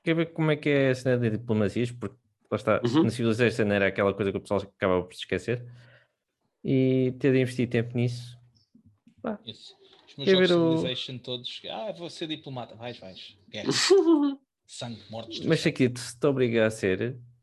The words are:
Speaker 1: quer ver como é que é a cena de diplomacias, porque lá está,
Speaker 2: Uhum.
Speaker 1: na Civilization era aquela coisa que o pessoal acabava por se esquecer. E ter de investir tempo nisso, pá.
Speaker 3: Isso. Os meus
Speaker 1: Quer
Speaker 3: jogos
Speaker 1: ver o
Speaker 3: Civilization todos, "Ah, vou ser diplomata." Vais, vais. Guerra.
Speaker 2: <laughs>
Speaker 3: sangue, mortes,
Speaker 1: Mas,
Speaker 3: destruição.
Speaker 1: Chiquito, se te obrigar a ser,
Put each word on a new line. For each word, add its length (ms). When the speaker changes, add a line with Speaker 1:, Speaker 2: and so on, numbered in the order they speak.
Speaker 1:
quer 120
ver 180
como 180
é 60
que 120
é 220
a 40
cena 240
de 120
diplomacias, 600
porque 260
lá 60
está, 280
Speaker 2:
Uhum. 200
Speaker 1:
na 60
Civilization 600
era 160
aquela 280
coisa 180
que 60
o 20
pessoal 220
acabava 420
por 100
se 60
esquecer. 460
E 540
ter 140
de 80
investir 300
tempo 260
nisso, 420
pá. 240
Speaker 3:
Isso. 280
Os 100
meus 120
Speaker 1:
Quer 60
Speaker 3:
jogos 160
Speaker 1:
ver 60
o 200
Speaker 3:
Civilization 420
todos, 520
"Ah, 220
vou 180
ser 160
diplomata." 480
Vais, 240
vais. 400
Guerra. 200
Speaker 2:
<laughs> 800
Speaker 3:
sangue, 320
mortes, 300
Speaker 1:
Mas, 180
Speaker 3:
destruição. 40
Speaker 1:
Chiquito, 380
se 180
te 80
obrigar 400
a 40
ser, 480